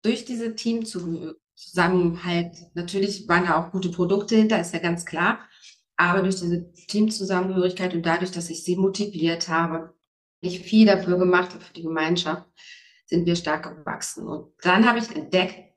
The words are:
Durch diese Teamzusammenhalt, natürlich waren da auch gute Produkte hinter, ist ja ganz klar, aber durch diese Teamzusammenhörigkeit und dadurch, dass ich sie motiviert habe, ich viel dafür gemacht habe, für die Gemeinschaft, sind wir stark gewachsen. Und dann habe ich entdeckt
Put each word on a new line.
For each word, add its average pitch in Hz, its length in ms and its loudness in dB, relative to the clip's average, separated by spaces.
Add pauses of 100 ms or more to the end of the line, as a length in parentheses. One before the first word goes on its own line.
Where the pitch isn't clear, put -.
Durch 233 240 -2
diese 226 300 -6
Teamzusammenhalt, 175 2000 -2 (220)
natürlich 196 540 -4
waren 175 180 2
da 160 120 2
auch 170 120 -4
gute 180 200 -4
Produkte 196 460 0
hinter, 214 240 4
ist 170 140 -8
ja 165 60 -4
ganz 170 260 -2
klar, 185 320 -2 (580)
aber 180 260 4
durch 190 140 0
diese 175 360 -4
Teamzusammenhörigkeit 190 1200 0
und 170 100 -2
dadurch, 175 260 0
dass 170 200 -8
ich - 140 -10
sie 180 120 0
motiviert 185 720 -2
habe, 165 460 -2 (480)
ich 180 180 -6
viel 220 260 8
dafür 185 300 4
gemacht 180 380 2
habe, - 100 -18
für - 80 -20
die 165 120 -14
Gemeinschaft, 160 600 -2 (600)
sind 170 180 0
wir 170 120 2
stark 156 260 -4 (160)
gewachsen. - 480 -10
Und - 260 -12 (100)
dann 185 240 6
habe 233 120 4
ich - 160 -8
entdeckt - 640 -2